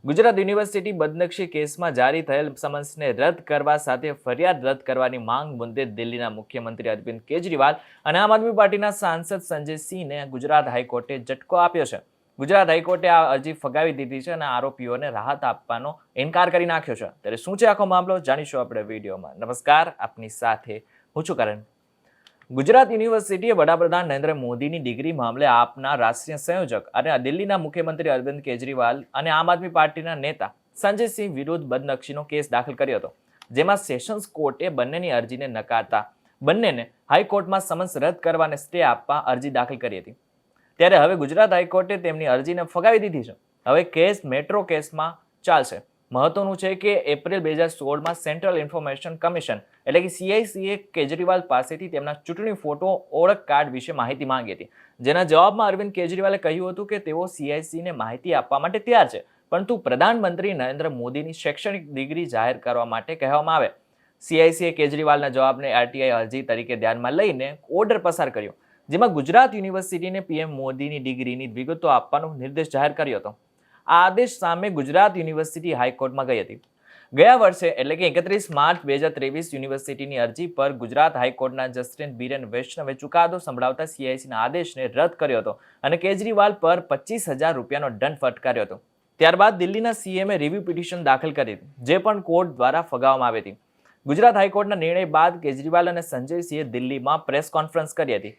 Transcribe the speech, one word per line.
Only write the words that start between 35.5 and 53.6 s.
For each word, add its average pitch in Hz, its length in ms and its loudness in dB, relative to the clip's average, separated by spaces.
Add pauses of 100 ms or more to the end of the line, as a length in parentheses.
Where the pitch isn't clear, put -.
બંનેને 151 440 2 (280)
હાઈકોર્ટમાં 190 560 2
સમન્સ 175 340 -4
રદ 170 240 -2
કરવાને 156 380 0
સ્ટે 170 260 2
આપવા - 280 -2 (140)
અરજી 127 240 -4
દાખલ 123 280 -4
કરી 98 180 -8
હતી. - 120 -20 (640)
ત્યારે 180 200 8
હવે 170 200 6
ગુજરાત 180 340 4
હાઈકોર્ટે 180 460 0
તેમની 160 300 -4
અરજીને 160 420 0
ફગાવી 214 300 6
દીધી 160 240 -4
છે. 151 80 -18 (320)
હવે 156 260 4
કેસ 190 260 4 (140)
મેટ્રો 147 320 -2
કેસમાં 156 500 -4 (300)
ચાલશે. 147 340 2 (320)
મહત્વનું 175 520 0
છે 190 100 -2 (100)
કે 202 100 2 (200)
એપ્રિલ 175 340 -2
બે 156 80 0
હજાર 165 160 2
સોળમાં 151 540 -4
સેન્ટ્રલ 165 380 -2
ઇન્ફોર્મેશન 147 600 -8
કમિશન 160 400 -2 (240)
એટલે 147 180 4
કે 185 120 -4
સી 185 180 -6
આઈ 226 160 2
સી 190 240 -8
એ - 20 -8 (200)
કેજરીવાલ 175 560 0
પાસેથી 151 420 -2
તેમના 147 200 -6 (120)
ચૂંટણી 202 380 -6
ફોટો, 151 260 -2 (300)
ઓળખ 196 260 4
કાર્ડ 143 300 2